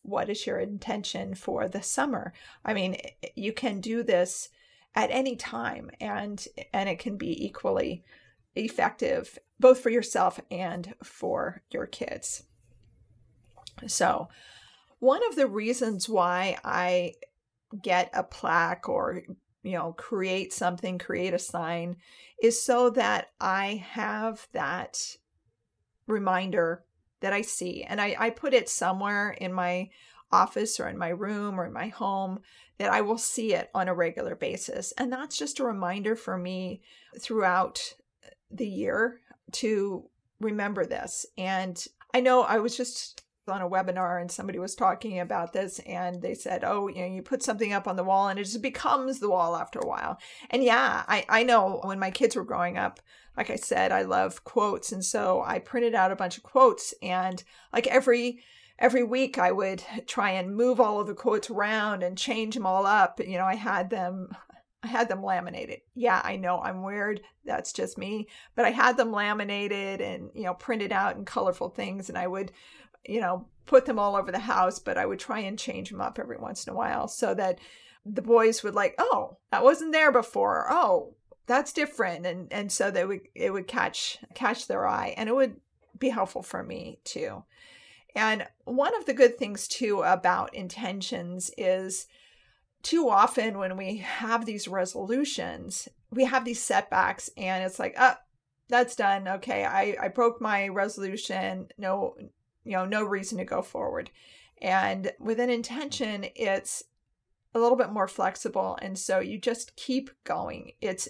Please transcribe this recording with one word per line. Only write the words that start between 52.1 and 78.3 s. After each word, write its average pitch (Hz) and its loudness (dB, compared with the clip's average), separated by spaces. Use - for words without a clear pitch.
kids 233 2
were - -2
growing 175 -2
up, - -4
like 208 -4
I - -2
said, - 2
I 190 4
love 190 0
quotes. 208 -2
And 185 -4
so 190 0
I 185 -2
printed 233 -2
out 190 4
a 196 -2
bunch 185 -4
of - -18
quotes - 4
and, 185 -2
like, 240 2
every, 240 4
every 240 6
week 262 0
I 180 4
would 190 -4
try 202 0
and 190 -4
move 240 6
all 208 4
of 202 -2
the 208 -6
quotes 214 0
around 208 0
and 185 -2
change 220 -2
'em 208 -2
all 190 4
up. 202 4
You 180 -4
know, 185 0
I 190 2
had 190 -2
them, 185 -4
I 226 -8
had 233 0
them 190 -4
laminated. 180 -4
Yeah, 233 2
I 196 -4
know 180 0
I'm 185 -6
weird. 202 -4
That's - -4
just 185 -6
me. 208 -8
But 233 4
I - 4
had 233 4
them 233 2
laminated 202 -2
and, 185 -8
you 214 -8
know, 180 -2
printed 208 -2
out 196 2
in 202 -10
colorful 254 0
things. 190 -8
And 180 -8
I 180 -2
would, 190 -6
you 214 -4
know, 180 -2
put 254 10
them 226 0
all 202 2
over 190 -2
the 190 0
house, 190 2
but - -2
I 196 2
would 196 -4
try 220 -6
and 202 -6
change 190 -8
'em 196 -8
up - -4
every - -8
once - -10
in - -8
a 190 -8
while - -2
so 196 -2
that 185 -2
the 202 -6
boys 226 6